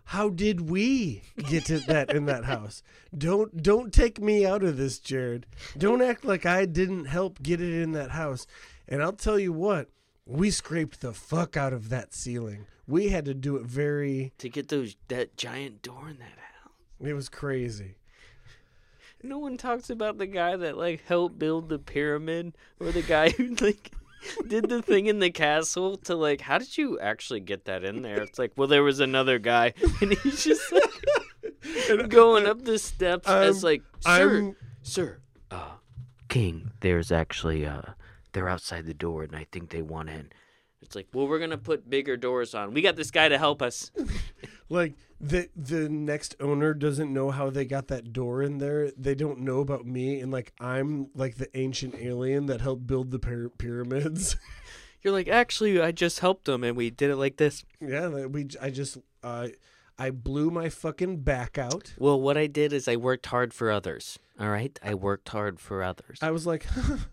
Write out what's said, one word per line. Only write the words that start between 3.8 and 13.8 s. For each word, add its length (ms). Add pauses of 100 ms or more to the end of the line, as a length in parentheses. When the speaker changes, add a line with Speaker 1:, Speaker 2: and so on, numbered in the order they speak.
Speaker 1:
take 300
me 240
out 180
of 140
this, 220
Jared. 460 (320)
Don't 240
act 220
like 220
I 200
didn't 380
help 400
get 160
it 220
in 100
that 200
house. 360 (400)
And 160
I'll 80
tell 260
you 140
what, 380 (360)
we 260
scraped 500
the 100
fuck 460
out 160
of 160
that 240
ceiling. 520 (220)
We 220
had 160
to 80
do 240
it 80
very 720